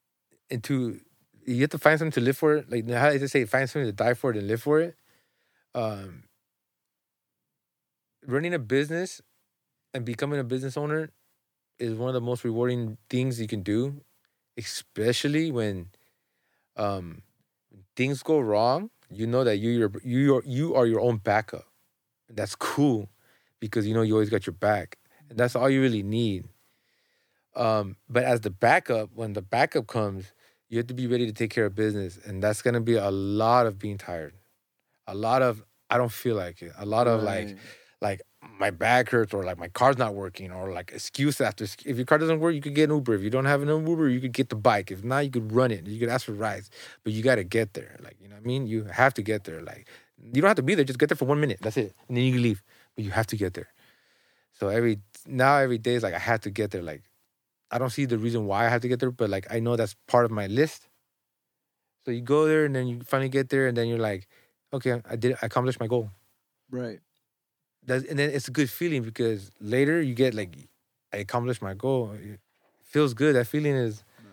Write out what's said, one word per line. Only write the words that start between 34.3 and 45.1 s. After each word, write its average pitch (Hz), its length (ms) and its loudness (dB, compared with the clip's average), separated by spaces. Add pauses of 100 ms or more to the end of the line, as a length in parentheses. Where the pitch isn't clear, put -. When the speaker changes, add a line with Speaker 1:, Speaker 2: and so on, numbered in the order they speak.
Speaker 1:
A 95 80 -10
lot 113 260 2
of, 113 200 0 (280)
"I 120 80 2
don't 123 140 2
feel 117 260 -4
like 87 240 -8
it." 85 160 -16
A 101 80 -10
lot 113 220 2
of, 110 160 4
like, 98 240 -2
Speaker 2:
Right. 98 100 -14 (440)
Speaker 1:
like, 98 200 -4 (360)
"My 98 140 0
back 117 380 2
hurts," 113 240 2
or, 98 100 -2
like, 90 140 -6
"My 85 100 -10
car's 127 300 4
not 110 180 -2
working," 95 360 -10
or, 92 200 -8
like, 87 220 -10
excuse - 480 -2
after 110 240 -2
excu-, - 220 -12
if 127 100 -4
your 127 80 -4
car 156 140 4
doesn't 160 200 0
work, 165 160 0
you 143 60 -4
could 143 120 -8
get 151 160 4
an 151 60 2
Uber. 120 200 0
If 95 60 0
you 104 80 -2
don't 131 160 0
have 143 160 2
an 143 60 -2
Uber, 156 400 2
you 123 140 2
could 131 100 -4
get 127 160 0
the 120 80 -6
bike. 104 340 2
If 95 140 -10
not, 127 220 0